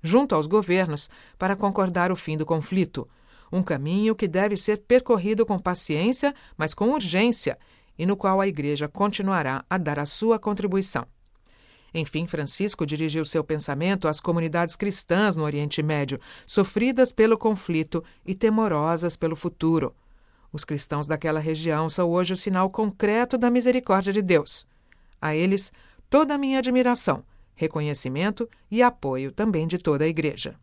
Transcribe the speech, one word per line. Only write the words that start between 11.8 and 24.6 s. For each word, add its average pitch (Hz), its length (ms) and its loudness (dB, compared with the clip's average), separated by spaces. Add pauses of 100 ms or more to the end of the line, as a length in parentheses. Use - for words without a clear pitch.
Enfim, 160 360 -4
Francisco 160 580 -4
dirigiu 156 380 -4
seu 156 180 -2
pensamento 160 640 -2
às 151 140 0
comunidades 170 560 -2
cristãs 202 580 0
no 156 80 -2
Oriente 147 400 -2
Médio, 143 380 -2 (260)
sofridas 240 640 2
pelo 220 260 4
conflito 170 680 -2 (200)
e 185 80 -6
temorosas 175 840 0
pelo 160 180 -2
futuro. 160 580 -2 (600)
Os 147 120 -8
cristãos 147 420 -6
daquela 156 340 -2
região 156 460 -2
são 170 220 0
hoje 180 240 0
o 185 40 -2
sinal 190 340 0
concreto 220 680 0
da 247 140 4
misericórdia 240 600 2
de 202 120 2
Deus. 175 440 2 (540)